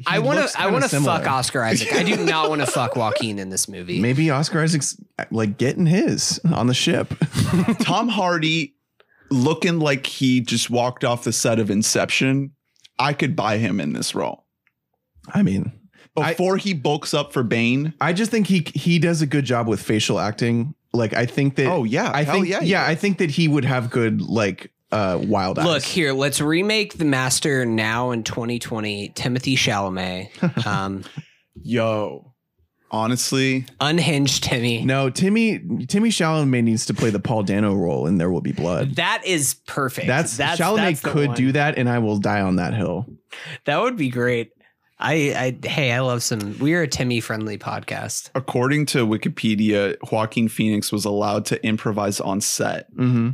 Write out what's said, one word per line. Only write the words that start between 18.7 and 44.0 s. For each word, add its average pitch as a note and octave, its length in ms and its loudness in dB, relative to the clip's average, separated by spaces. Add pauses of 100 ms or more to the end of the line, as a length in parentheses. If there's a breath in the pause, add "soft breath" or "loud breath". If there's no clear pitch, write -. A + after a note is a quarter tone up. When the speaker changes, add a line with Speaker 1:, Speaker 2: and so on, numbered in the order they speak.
Speaker 2:
he E3+ 240 2
does E3 220 2
a D#3 60 2
good C#3 180 0
job A#2+ 240 0
with G#2 140 0
facial G#2+ 360 0
acting. A#2 560 0 (200)
Like, A#2 180 0
I B2 140 0
think C#3 300 0
that C3+ 100 2
Speaker 3:
Oh, E3 180 0
yeah. D3 260 0
Speaker 2:
I C#3+ 120 0
Speaker 3:
Hell D3 140 0
Speaker 2:
think, F#3+ 120 2
Speaker 3:
yeah, G3 140 -2
he E3+ 80 2
Speaker 2:
yeah, F#3 160 2
Speaker 3:
does. - 20 2
Speaker 2:
I D#3+ 60 2
think G3 240 0
that F3+ 120 0
he D#3+ 180 2
would C#3+ 180 2
have B2 240 0
good, A2 320 0
like, G2+ 480 -2 (200)
uh, F#2+ 320 0
wild G2 360 0
eyes. - 60 2
Speaker 1:
Look, D#3 200 2
here, D3+ 280 0
let's C3+ 260 0
remake G3+ 600 0
The E3 80 0
Master C3 580 0
now A2+ 460 0
in A#2 140 -4
twenty A#2+ 340 -4
twenty. G#2 560 -6
Timothée C3 400 -2
Chalamet. F#2+ 720 -2 (140)
Speaker 2:
<laughs> A#2 240 -2
Speaker 1:
Um, G2 360 -2 (600 loud breath)
Speaker 3:
Yo, G#2+ 720 -2 (560)
honestly. B2+ 760 0 (160)
Speaker 1:
Unhinged C#3+ 640 2
Timmy. A#2+ 400 0
Speaker 2:
No, C3+ 240 2
Timmy, G3+ 520 2 (280)
Timmy A3 220 2
Chalamet D#3 540 2
needs A2 200 2
to - 80 -2
play A2+ 160 0
the G2+ 120 0
Paul A2 220 0
Dano G2+ 320 2
role D#2 320 0
in F#2 120 2
There E2+ 120 2
Will E2+ 120 0
Be C#2 100 -2
Blood. F2 440 -2
Speaker 1:
That G3 280 0
is D#3+ 300 0 (120)
perfect. - 420 -4
Speaker 2:
That's, B2+ 280 0
Speaker 1:
That's, D#3 240 0
Speaker 2:
Chalamet F#3+ 160 2
Speaker 1:
that's F3 240 0
the D3 100 -4
Speaker 2:
could C#3+ 180 2
Speaker 1:
one. A#2+ 100 -4
Speaker 2:
do C3 140 2
that, D3 260 0
and B2 100 2
I A#2+ 100 2
will G#2+ 200 2
die G#2 240 0
on F#2 140 2
that F2 180 0
hill. F#2 320 -2 (580 loud breath)
Speaker 1:
That D3 160 0
would B3 160 -2
be C#3 140 -2